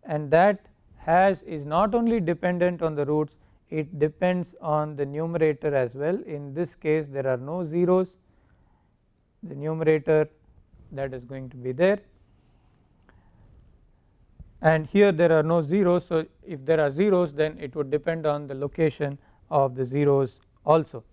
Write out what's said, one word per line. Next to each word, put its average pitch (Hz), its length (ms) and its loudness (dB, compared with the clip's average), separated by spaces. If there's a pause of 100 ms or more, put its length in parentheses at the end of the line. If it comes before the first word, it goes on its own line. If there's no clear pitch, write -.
and 151 280 -6
that 190 360 4 (300)
has, 185 440 4
is 151 240 -8
not 185 300 0
only 233 240 2
dependent 175 640 0
on 156 140 -2
the 147 100 -2
roots, 151 300 -2 (340)
it 156 280 -6
depends 175 640 -2
on 151 340 -2
the 143 100 -4
numerator 156 680 -2
as 123 220 -2
well. 160 320 -4
In 143 260 -10
this 165 220 -6
case, 156 340 -2
there 135 180 -6
are 127 100 0
no 151 260 -8
zeros, 175 460 2 (1300)
the 160 140 -14
numerator 156 760 0 (600)
that 135 220 -8
is 127 100 -14
going 131 260 -14
to 127 80 -20
be 127 140 -8
there. 185 280 2 (2500)
And 160 240 2
here 202 260 4
there 165 200 4
are 156 120 4
no 165 180 2
zeros, 175 440 2
so 160 200 -2 (200)
if 135 200 -12
there 156 140 2
are 147 120 0
zeros, 180 420 0
then 156 260 -2
it 143 160 -12
would 143 140 -4
depend 151 360 -4
on 147 220 -2
the 135 60 -12
location 143 640 -4 (320)
of 139 260 0
the 131 100 -2
zeros 139 540 0 (260)
also. 147 480 0